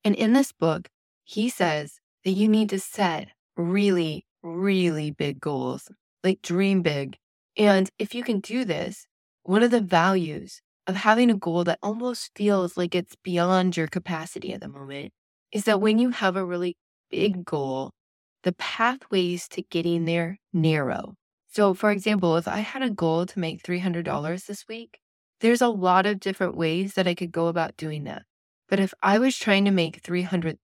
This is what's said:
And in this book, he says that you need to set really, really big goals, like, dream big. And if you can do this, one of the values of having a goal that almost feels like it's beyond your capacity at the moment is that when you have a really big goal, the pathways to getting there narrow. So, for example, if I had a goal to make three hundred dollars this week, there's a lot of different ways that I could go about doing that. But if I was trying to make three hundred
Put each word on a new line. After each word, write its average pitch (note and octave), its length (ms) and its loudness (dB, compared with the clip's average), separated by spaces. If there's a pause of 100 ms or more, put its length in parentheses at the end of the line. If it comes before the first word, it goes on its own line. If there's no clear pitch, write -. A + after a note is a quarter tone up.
And G#3 120 4
in A3 180 2
this C4+ 180 4
book, E3 360 -2 (360)
he A3 260 -4
says D3+ 500 -4 (240)
that F#3+ 80 0
you G3+ 160 2
need G#3+ 220 4
to G3 100 -4
set F3+ 500 -4 (260)
really, F3 720 0 (160)
really E3+ 720 0
big C#3+ 280 -6
goals, C3 520 -6 (320)
like, F#3+ 180 0
dream F#3+ 400 2
big. C#3+ 340 -4 (400)
And G3 340 4 (100)
if G#3+ 160 -6
you A#3+ 80 -6
can A3 160 -2
do A#3+ 260 -4
this, E3+ 400 -6 (380)
one G3 180 4
of A#3+ 80 6
the A#3 120 4
values F3 800 0 (260)
of F#3+ 80 -4
having A3 340 4
a G#3+ 80 4
goal F3 280 0
that E3+ 180 0
almost A#3 520 -6
feels G3 400 2
like F3 200 -2
it's F3 280 -2
beyond F3+ 540 2
your D#3+ 100 -2
capacity F3 680 -8
at G3 80 -12
the - 80 -14
moment C#3 420 -14 (400)
is G#3 140 -4
that G#3 160 2
when G#3+ 180 4
you B3 100 2
have G3 260 0
a F#3+ 100 -2
really F3 300 -4 (360)
big F#3 340 -2
goal, C3+ 460 -4 (520)
the - 100 0
pathways F#3+ 960 -2
to - 120 -10
getting E3+ 440 -2
there E3+ 320 -2 (140)
narrow. D#3 600 0 (380)
So, G3+ 220 4
for G#3 160 0
example, G3 480 2
if E3+ 100 -2
I - 120 -4
had B3+ 240 -6
a B3 80 -2
goal E3+ 340 0
to - 140 -10
make D#3+ 240 -6
three F3+ 160 -4
hundred F3 260 -2
dollars D3 380 -6
this - 240 -14
week, A#3 320 -16 (420)
there's A#3 220 4
a A#3+ 40 4
lot F#3 380 4
of G3+ 140 0
different F#3+ 360 -4
ways E3+ 380 -2
that F#3 140 2
I F3 80 0
could E3+ 160 -8
go E3+ 160 0
about E3+ 280 -2
doing D3+ 280 -8
that. - 180 -12 (480)
But G3 100 2
if G3 220 0
I G3 160 4
was B3+ 180 2
trying G3 300 2
to G3+ 60 2
make E3+ 320 0
three F3 180 -4
hundred F3 420 -4